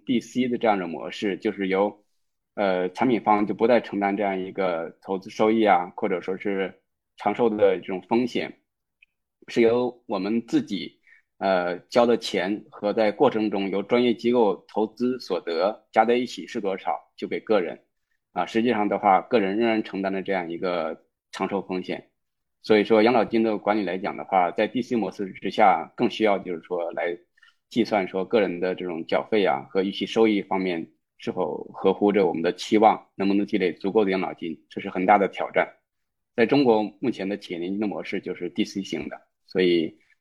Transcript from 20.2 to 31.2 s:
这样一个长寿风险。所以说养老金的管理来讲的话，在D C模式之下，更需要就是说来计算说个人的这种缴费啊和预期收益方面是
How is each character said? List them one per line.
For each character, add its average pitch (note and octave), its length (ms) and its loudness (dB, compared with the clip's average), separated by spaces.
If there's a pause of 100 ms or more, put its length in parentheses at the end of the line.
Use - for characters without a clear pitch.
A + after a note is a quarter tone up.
这 F#2+ 120 -4
样 F2 180 -4
一 E2+ 60 -8
个 E2+ 480 -4 (260)
长 F#2+ 160 -4
寿 G2 140 -2
风 F#2 200 -6
险。 F2 280 -10 (520)
所 A2 160 4
以 G2+ 60 6
说 A2 180 4
养 A#2 120 6
老 A2+ 100 4
金 A2+ 200 2
的 G#2+ 140 0
管 G#2 200 0
理 G#2+ 80 0
来 F2+ 120 -4
讲 F2 200 -6
的 C#2+ 80 -10
话， F2+ 260 2
在 G#2 160 0
D A#2+ 140 -4
C B2 160 -2
模 G2 120 -2
式 F#2+ 220 -8
之 - 180 -8
下， F2+ 460 4
更 A#2+ 140 0
需 A2 160 -2
要 G2+ 140 2
就 F2+ 140 -8
是 D#2+ 80 -10
说 E2+ 300 -6
来 E2+ 260 -4 (520)
计 A2 160 0
算 G2 220 0
说 F#2+ 180 -4
个 A2 160 2
人 F2+ 180 -2
的 F#2 160 -2
这 F#2 100 -8
种 E2 200 -8
缴 E2 240 -2
费 G#2 160 2
啊 C2+ 240 -2
和 F#2+ 140 0
预 G2 80 -4
期 G2+ 140 -6
收 A2+ 220 2
益 G2+ 140 2
方 F#2+ 180 -4
面 E2+ 320 -6 (260)
是 - 140 -8